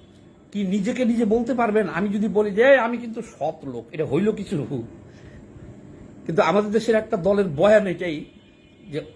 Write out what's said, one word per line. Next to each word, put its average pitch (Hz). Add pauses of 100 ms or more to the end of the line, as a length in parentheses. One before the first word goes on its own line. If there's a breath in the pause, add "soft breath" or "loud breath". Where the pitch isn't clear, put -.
(520)
কি 202
নিজেকে 214
নিজে 233
বলতে 233
পারবেন? 214
আমি 175
যদি 208
বলি 202
যে, 247
"এই, 269
আমি 233
কিন্তু 220
সৎ -
লোক", 120
এটা 156
হইল 190
কিছু? 143 (1400 loud breath)
কিন্তু 165
আমাদের 202
দেশের 220
একটা 220
দলের 202
বয়ান 196
এটাই 170 (680)
যে 147 (100)